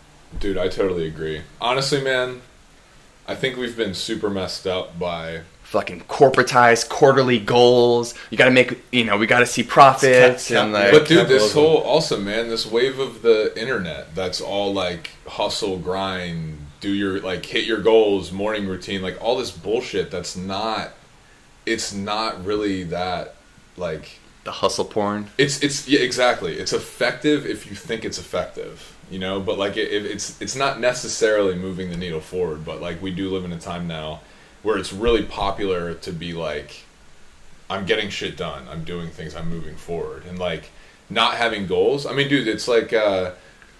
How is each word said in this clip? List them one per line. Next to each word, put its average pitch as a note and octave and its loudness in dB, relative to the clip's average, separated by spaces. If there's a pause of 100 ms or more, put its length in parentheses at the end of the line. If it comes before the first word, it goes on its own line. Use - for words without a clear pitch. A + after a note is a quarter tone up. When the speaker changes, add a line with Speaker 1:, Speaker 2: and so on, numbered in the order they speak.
(400)
Speaker 1:
Dude, G2 -2
I F2+ 0
totally F2+ -2
agree. D#2 -8 (200)
Honestly, C3+ 0
man, B2+ -2 (840)
I G2+ -8
think B2 -4
we've A2+ -6
been G#2 -2
super G#2+ -4
messed F#2 -6
up F2 -6
by E2 -6 (240)
Speaker 2:
Fucking F#2+ -4
corporatized B2+ 6
quarterly B2+ 4
goals. A#2+ 6 (160)
You G#2+ -6
gotta B2+ 8
make, B2 4 (120)
you B2 4
know, G#2 2
we A2 2
gotta B2 6
see A#2+ -2
profits B2+ 8
Speaker 3:
It's - -8
cap-, A#2+ 2
Speaker 2:
and, G#2+ -2
Speaker 3:
cap-, G2+ 4
Speaker 2:
like, G2+ 8
Speaker 1:
But - 8
dude, E3+ 6
this C3 6
Speaker 3:
capitalism. D3+ 4
Speaker 1:
whole, D#3 6
also, C3 2
man, G#2 -4
this A2+ -4
wave B2+ 0
of A2+ -6
the A2 4
internet F2+ -6
that's F#2 -6
all, G2 -4
like, F2 -4 (180)
hustle, G2+ -4
grind, F2 -6 (200)
do G2+ -6
your, G2 -2
like, F#2 -6
hit A2+ -4
your A2 -2
goals, G2+ 4
morning G2+ -4
routine, F#2+ -6
like, F#2 -8
all B2 0
this A#2+ -6
bullshit F#2+ -4
that's F2+ -8
not, G2 -6 (720)
it's A2+ -4
not G#2 -4
really G2+ -2
that, E2+ -6 (400)
like, E2 -10 (260)
Speaker 2:
The G#2 -8
hustle F#2+ -2
porn. G#2 -2
Speaker 1:
It's, C#3 2
it's, C#3+ -2
yeah, C#3+ 4
exactly. A#2+ 0
It's - -6
effective B2+ -2
if G#2+ -8
you G2+ -14
think A2 -8
it's G2 -8
effective, - -10 (180)
you F#2+ -10
know? F#2+ -4
But, G2 -4
like, G2 -2
it, G#2+ -2
it, G#2 -2
it's, - -10
it's G2+ -8
not C3+ -2
necessarily A2 0
moving F#2 -8
the E2+ -8
needle F2 -6
forward, E2 -6
but, D#2+ -10
like, E2+ -8
we F#2+ -6
do F#2 -6
live F#2 -4
in F2 -8
a E2 -10
time F2 -10
now D#2 -8 (420)
where G#2 2
it's F#2 -6
really A2 2
popular F#2+ -4
to F#2+ -12
be E2+ -8
like, D2+ -8 (840)
"I'm G2 -6
getting G#2+ -2
shit F#2 -8
done, C#2+ -10
I'm D#2+ -10
doing E2+ -8
things, D#2+ -12
I'm E2 -6
moving D#2+ -6
forward." D2+ -10
And, F2+ -12
like, E2+ -6 (380)
not A2+ 0
having A2 -2
goals. G#2+ 2
I - -6
mean, C#3 0
dude, B2+ 0
it's G#2+ -4
like, A2+ 2
uh, G2 0 (480)